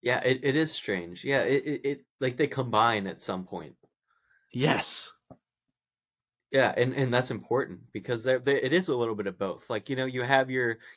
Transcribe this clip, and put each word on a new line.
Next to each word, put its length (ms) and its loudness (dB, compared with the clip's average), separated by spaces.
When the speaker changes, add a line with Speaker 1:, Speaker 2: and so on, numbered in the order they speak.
Speaker 1:
Yeah, 220 2
it, 180 4
it 140 2
is 160 2
strange. 520 -4
Yeah, 180 2
it, 240 2
it, 200 -4
it, 180 -4
like, 160 -2
they 100 2
combine 600 2
at 160 -8
some 220 -4
point. 320 -12
Speaker 2:
Yes. 600 -2
Speaker 1:
Yeah, 260 4
and, 180 2
and 200 0
that's 160 2
important 640 -4
because 320 -6
there, 160 2
there, 160 2
it 160 0
is 160 2
a 80 0
little 180 0
bit 140 -4
of 100 -10
both. 320 -6
Like, 180 -6
you 60 -2
know, 120 -4
you 160 -6
have 280 2
your, 280 0